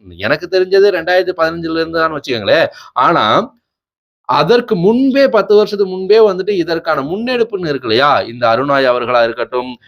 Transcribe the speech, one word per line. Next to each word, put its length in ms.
எனக்கு 280
தெரிஞ்சது 540
ரெண்டாயிரத்தி 400
பதினஞ்சுல 420
இருந்து 160
தான் 180
வச்சுக்கோங்களேன். 520
ஆனா 340
அதற்கு 480
முன்பே, 520
பத்து 260
வருஷத்துக்கு 400
முன்பே 320
வந்துட்டு 240
இதற்கான 520
முன்னெடுப்புன்னு 680
இருக்கு 180
இல்லையா? 320
இந்த 280
அருணாய் 360
அவர்களா 380
இருக்கட்டும், 540